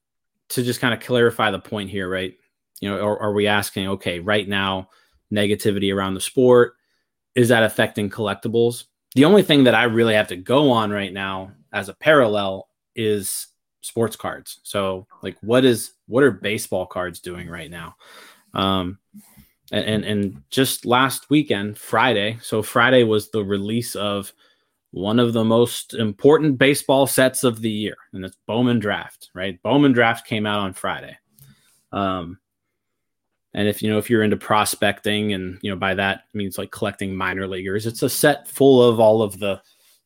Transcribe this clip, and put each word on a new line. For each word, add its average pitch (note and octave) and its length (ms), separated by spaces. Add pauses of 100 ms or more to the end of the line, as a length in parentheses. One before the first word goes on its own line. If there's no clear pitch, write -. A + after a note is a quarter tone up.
(500)
to B2+ 140
just A#2+ 160
kind B2 140
of A2+ 60
clarify A#2 520
the F#2+ 80
point G2+ 300
here, G2 200
right? F#2 260 (440)
You G2+ 100
know, G2 100
are, G#2 200
are G#2 140
we G#2 140
asking, G2+ 420
okay, F#2 300
right G#2 280
now, G2 420 (420)
negativity G2+ 640
around F#2+ 220
the F#2 60
sport, B2 520 (600)
is A#2+ 140
that A#2 140
affecting G#2+ 460
collectibles? A#2 760 (280)
The C3+ 120
only F#3+ 180
thing C#3+ 220
that A#2 100
I A2 80
really A2+ 320
have G#2+ 140
to F#2+ 60
go B2+ 360
on A2 180
right G2 240
now F#2+ 380 (200)
as G2+ 180
a F#2+ 40
parallel G#2 760 (260)
is G#2+ 520 (340)
sports A2+ 340
cards. - 480
So, F#2+ 420 (160)
like, F#2+ 200
what A#2+ 240
is, A#2 260 (160)
what B2 160
are C3 80
baseball G2+ 560
cards F2+ 320
doing F2 300
right E2 200
now? E2+ 280 (560)
Um, F#2+ 440 (760)
and, - 140
and, - 200
and G2+ 440
just - 360
last B2 440
weekend, G#2+ 480
Friday, A2+ 640
so A2 220
Friday B2 400
was G#2+ 260
the A2 140
release G2+ 520
of G2+ 380 (580)
one G#2 280
of A#2 140
the A2+ 100
most A2+ 500
important C#3 640
baseball C#3 480
sets B2+ 380
of A2+ 180
the A2+ 80
year, G#2+ 280 (160)
and F#2+ 100
it's F#2 140 (100)
Bowman A#2+ 320
Draft, G2 540
right? F#2 280
Bowman C#3 300
Draft A#2 340
came G#2+ 200
out G#2 160
on F#2+ 120
Friday. - 440 (760)
Um, F#2 480 (1120)
and G#2 140
if, G#2 140
you A2 80
know, G#2+ 80
if G#2 120
you're A2 140
into G#2 140
prospecting, G#2 960
and, F#2 280
you G#2+ 80
know, G2 60
by F#2+ 200
that G2 280 (100)
means, G2 240
like, G2 140
collecting G2 440
minor F#2 320
leaguers, F#2+ 380
it's A2+ 160
a C#3 80
set - 380
full C3+ 340
of A#2+ 180
all A2+ 220
of G2 180
the, G2 220 (440)